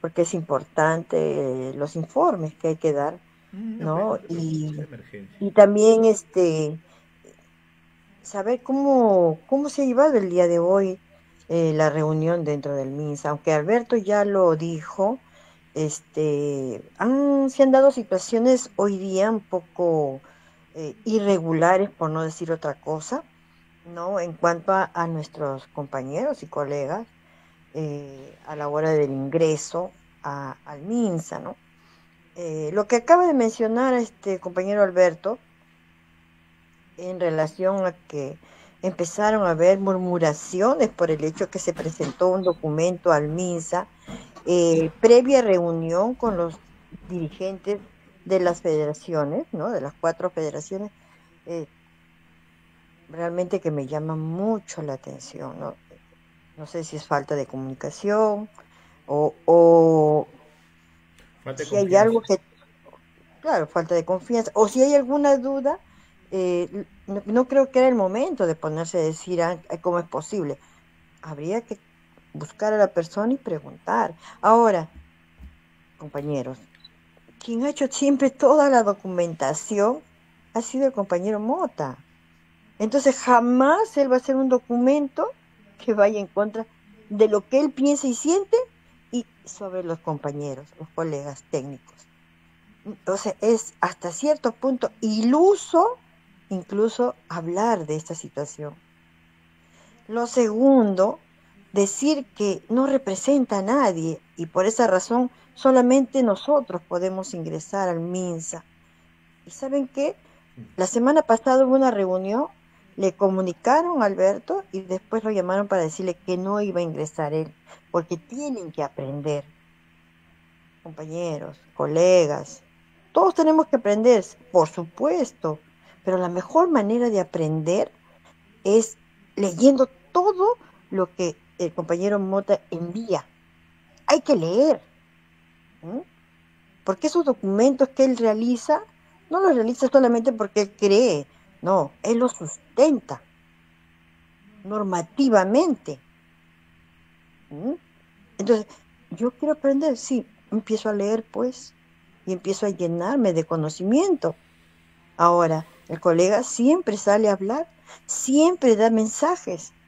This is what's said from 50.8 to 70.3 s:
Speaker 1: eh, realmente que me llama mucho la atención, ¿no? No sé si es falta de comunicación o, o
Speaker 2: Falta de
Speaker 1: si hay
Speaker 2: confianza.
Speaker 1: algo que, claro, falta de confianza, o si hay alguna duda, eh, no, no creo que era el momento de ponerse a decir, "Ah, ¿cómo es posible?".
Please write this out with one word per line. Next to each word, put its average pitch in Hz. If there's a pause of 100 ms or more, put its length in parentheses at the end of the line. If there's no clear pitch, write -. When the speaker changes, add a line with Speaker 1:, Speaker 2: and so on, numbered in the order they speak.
Speaker 1:
eh, 165 (1400)
realmente 175
que 165
me 143
llama 156
mucho 175
la 139
atención, 135
¿no? - (760)
No 156
sé 165
si 156
es 147
falta 147
de 139
comunicación 202 (560)
o, 147
o 165 (1160)
Speaker 2:
Falta 135
de 143
Speaker 1:
si 208
hay 202
Speaker 2:
confianza. 196
Speaker 1:
algo 226
que, 190 (1040)
claro, 233
falta 170
de 165
confianza, 220
o 220
si 254
hay 285
alguna 285
duda, 269 (500)
eh, 180 (200)
no, 196
no 247
creo 269
que -
era 262
el 254
momento 214
de 160
ponerse 160
a 165
decir, 170
"Ah, 170 (220)
¿cómo 175
es 170
posible?". 151 (640)